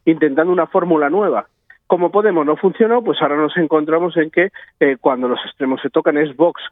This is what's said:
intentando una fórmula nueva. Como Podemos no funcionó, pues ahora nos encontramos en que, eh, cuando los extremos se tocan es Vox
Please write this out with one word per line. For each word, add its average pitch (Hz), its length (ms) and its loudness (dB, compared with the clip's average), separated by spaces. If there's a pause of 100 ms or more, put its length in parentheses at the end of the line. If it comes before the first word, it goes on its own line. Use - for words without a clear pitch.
intentando 156 480 2
una 165 140 0
fórmula 165 420 0
nueva. 165 380 -2 (400)
Como 175 220 0
Podemos 190 360 2
no 151 100 0
funcionó, 226 480 0
pues 160 180 -2
ahora 147 140 0
nos 151 220 -2
encontramos 160 600 0
en 160 120 0
que, 180 220 0 (280)
eh, 139 220 2
cuando 127 260 0
los 123 180 -2
extremos 131 360 -4
se 135 80 -4
tocan 156 280 0
es 147 180 -2
Vox 160 260 0 (100)